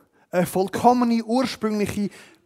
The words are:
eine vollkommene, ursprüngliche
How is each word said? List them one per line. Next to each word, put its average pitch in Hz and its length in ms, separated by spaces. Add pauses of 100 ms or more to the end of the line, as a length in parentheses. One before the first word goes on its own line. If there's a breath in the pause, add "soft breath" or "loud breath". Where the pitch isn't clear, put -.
(300 soft breath)
eine 175 160
vollkommene, 233 760
ursprüngliche 214 840 (380 loud breath)